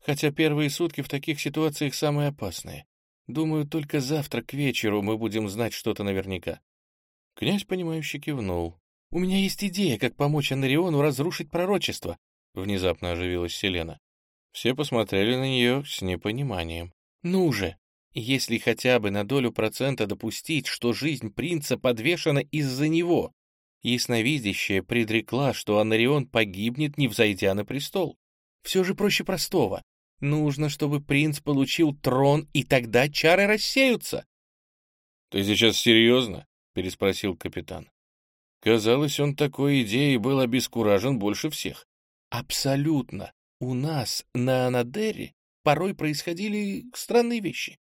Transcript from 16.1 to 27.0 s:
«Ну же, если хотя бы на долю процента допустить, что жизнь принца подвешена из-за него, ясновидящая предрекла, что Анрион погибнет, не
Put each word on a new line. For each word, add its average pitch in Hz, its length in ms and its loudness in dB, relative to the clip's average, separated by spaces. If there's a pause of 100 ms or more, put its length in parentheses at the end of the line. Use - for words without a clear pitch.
«Ну 180 300 2
же, 101 240 -2 (380)
если 123 420 -2
хотя 120 420 2
бы 104 120 0
на 101 140 -2
долю 123 280 0
процента 113 540 -2
допустить, 110 600 -4
что - 280 0
жизнь 139 360 -4
принца 147 460 -2
подвешена 139 640 0
из-за 143 480 -2
него, 165 460 2 (480)
ясновидящая 117 1000 0
предрекла, 117 680 0
что 104 260 0
Анрион 113 480 2
погибнет, 117 720 -2
не 143 100 0